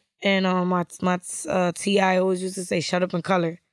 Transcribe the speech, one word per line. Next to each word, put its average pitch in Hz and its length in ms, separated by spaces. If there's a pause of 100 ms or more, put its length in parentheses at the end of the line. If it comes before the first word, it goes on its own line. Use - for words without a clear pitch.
(240)
and, 190 240
um, 180 220
my, 180 160 (160)
my, 180 180 (300)
uh, 180 260
T 202 240
I 185 180
always 185 240
used 185 140
to 185 100
say, 185 140
"Shut 180 240
up 180 100
and 170 120
color." 175 340 (140)